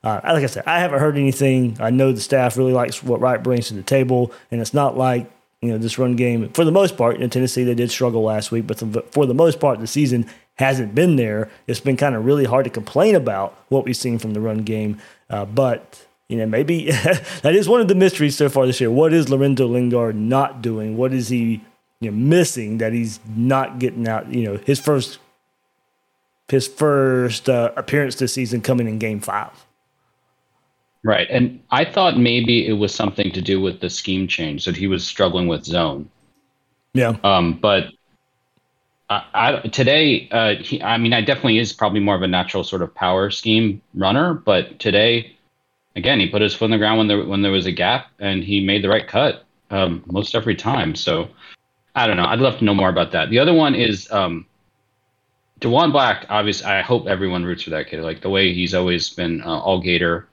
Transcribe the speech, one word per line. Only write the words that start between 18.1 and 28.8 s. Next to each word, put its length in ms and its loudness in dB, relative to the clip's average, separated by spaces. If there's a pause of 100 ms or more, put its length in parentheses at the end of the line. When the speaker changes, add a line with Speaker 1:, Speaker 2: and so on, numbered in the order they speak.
Speaker 1:
so 120 4
far 180 4
this 140 0
year. 100 2
What 220 4
is 160 4
Lorenzo 400 2
Lingard 480 0
not 460 0
doing? 340 -4
What 160 0
is 160 -4
he, 340 -2 (380)
you 100 -6
know, 60 -6
missing 640 0
that 140 -2
he's 280 -4 (160)
not 420 0
getting 300 -2
out, 260 -6
you 100 -2
know, 200 -4
his 160 2
first, 380 -2 (1300)
his 200 2
first, 800 0
uh, 280 2
appearance 400 -2
this 160 -2
season 280 -4
coming 280 0